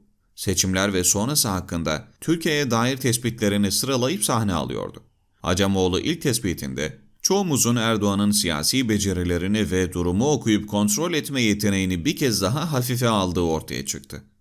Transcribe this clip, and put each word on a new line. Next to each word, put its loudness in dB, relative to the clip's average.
seçimler 0
ve 2
sonrası 0
hakkında -4
Türkiye'ye 0
dair 2
tespitlerini 0
sıralayıp 0
sahne 0
alıyordu. -4
Acemoğlu 2
ilk -4
tespitinde -4
çoğumuzun 2
Erdoğan'ın 2
siyasi 0
becerilerini 0
ve 0
durumu 2
okuyup 2
kontrol 0
etme -2
yeteneğini 0
bir 0
kez 0
daha 0
hafife -2
aldığı 0
ortaya -2
çıktı. -10